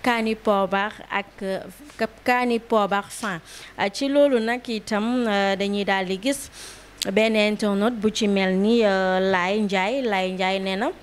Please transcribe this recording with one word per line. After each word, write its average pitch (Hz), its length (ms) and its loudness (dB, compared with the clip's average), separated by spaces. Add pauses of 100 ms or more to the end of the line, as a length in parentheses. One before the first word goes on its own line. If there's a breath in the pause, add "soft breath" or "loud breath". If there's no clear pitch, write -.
kaani 220 260 0 (120)
poobar 196 460 0 (280)
ak, 196 100 -14 (120)
euh, 190 180 -6 (400)
kap-, 220 240 -6
kaani 247 340 0 (120)
poobar 202 420 2
fin. 185 280 -6 (380 loud breath)
Euh, 202 140 0
ci 277 160 -4
loolu 277 320 4
nag 233 280 -2
itam, 226 600 -2
euh, 196 320 2
dañuy 202 240 0
daal 190 240 0
di 190 140 -4
gis 277 260 -2 (640 loud breath)
benn 220 240 4
internaute 208 640 0
bu 214 100 2
ci 214 180 -2
mel 190 280 2
ni, 220 280 4
euh, 190 360 2 (120)
Laye 185 300 0
Ndiaye. 202 400 0
Laye 190 300 -2
Ndiaye 190 280 -2
nee 190 160 -4
na 254 140 -2 (120)